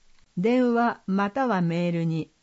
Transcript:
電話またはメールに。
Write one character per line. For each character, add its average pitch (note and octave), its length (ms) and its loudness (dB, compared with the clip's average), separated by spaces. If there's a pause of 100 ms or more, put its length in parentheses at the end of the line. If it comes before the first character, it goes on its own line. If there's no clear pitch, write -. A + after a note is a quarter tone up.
(380)
電 A#3+ 380 2
話 A#3 320 0
ま G3+ 240 0
た C4+ 160 -2
は G3 140 0
メ F3 280 0
ー - 20 0
ル E3+ 140 -2
に。 D#3+ 240 -2 (140)